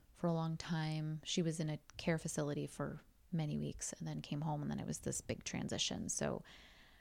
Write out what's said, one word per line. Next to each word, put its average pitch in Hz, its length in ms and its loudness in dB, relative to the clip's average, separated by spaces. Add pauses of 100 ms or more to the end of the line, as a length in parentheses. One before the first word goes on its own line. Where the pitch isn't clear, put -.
(160)
for - 100 0
a 170 60 6
long 165 240 2
time. 156 680 0
She - 200 2
was 165 180 2
in 156 100 2
a 151 80 0 (180)
care 165 220 4
facility 147 480 0
for 143 360 -4 (300)
many 151 240 2
weeks - 400 -2
and 160 120 -4
then 151 120 -2
came 147 200 0
home, 151 220 2
and 139 60 0
then 147 120 0
it - 80 -2
was 151 100 -2
this - 220 -2
big - 240 -2
transition. - 640 0
So - 340 2 (580)